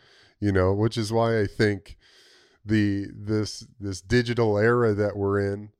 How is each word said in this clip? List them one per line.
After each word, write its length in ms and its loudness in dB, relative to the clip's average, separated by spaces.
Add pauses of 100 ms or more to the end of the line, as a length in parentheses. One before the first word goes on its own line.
(400)
you 100 0
know, 240 2
which 240 0
is 140 -4
why 280 0
I 60 0
think 500 -2 (680)
the, 500 0
this, 500 -6 (140)
this 220 -8
digital 580 0
era 340 4
that 240 0
we're 240 0
in, 400 -4